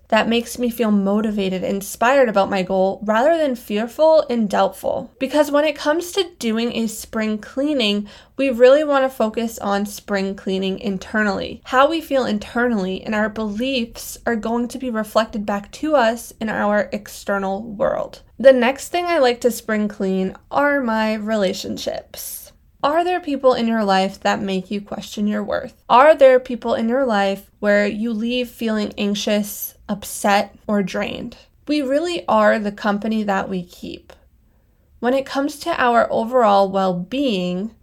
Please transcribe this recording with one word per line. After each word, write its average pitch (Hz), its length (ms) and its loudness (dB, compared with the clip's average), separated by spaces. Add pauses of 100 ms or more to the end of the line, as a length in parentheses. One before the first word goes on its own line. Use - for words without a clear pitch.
that 220 220 2
makes 233 280 -2
me 247 120 -2
feel 226 220 0
motivated, 202 720 0
inspired 226 680 0
about 196 200 2
my 190 140 0
goal, 190 400 0
rather 233 340 4
than 285 180 0
fearful 240 760 2
and 233 200 0
doubtful. 196 720 -2
Because 285 320 2
when 294 140 4
it 294 100 0
comes 320 380 -2
to 349 260 -2
doing 226 340 -2
a 226 140 -2
spring 214 520 -4
cleaning, 220 680 0 (300)
we 269 120 2
really 254 360 8
want 277 180 2
to 262 120 -2
focus 220 440 -2
on 202 260 0
spring 196 500 -4
cleaning 190 440 -4
internally. 196 840 -4
How 269 240 4
we 330 100 -2
feel 277 260 0
internally 208 760 -2
and 214 100 -6
our 214 160 0
beliefs 226 960 -6
are 233 120 0
going 233 320 -2
to 247 100 -10
be 254 100 -6
reflected 220 560 -2
back 202 280 -4
to 302 220 -2
us 233 440 0
in 220 80 -6
our 208 460 0
external 196 680 -6
world. - 600 -4 (220)
The 269 80 10
next 254 380 0
thing 349 160 -2
I 339 140 2
like 240 200 2
to 240 120 2
spring 214 360 -2
clean 190 480 -2 (160)
are 285 300 2
my 220 320 0
relationships. - 1400 -6 (320)
Are 320 220 0
there 359 160 -2
people 262 320 2
in 226 160 0
your 226 160 0
life 196 340 0
that 202 220 0
make 190 280 -4
you 202 120 -4
question - 460 -6
your 208 140 -2
worth? - 460 -6
Are 277 260 6
there 262 280 6
people 240 320 -6
in 226 160 0
your 269 160 0
life 196 440 -2 (100)
where 208 280 2
you 214 240 -4
leave 240 380 -2
feeling 220 480 -4
anxious, 208 800 -2 (120)
upset, 202 720 -2 (100)
or 208 160 2
drained? 208 540 -8 (320)
We 294 120 0
really 311 460 -2
are 220 320 4
the 202 140 -4
company 214 500 -2
that 196 240 -2
we 185 160 -6
keep. - 480 -16 (880)
When 247 140 0
it 269 120 0
comes 277 340 -4
to 339 220 -4
our 240 300 4
overall 220 580 4
well-being, 190 1120 -2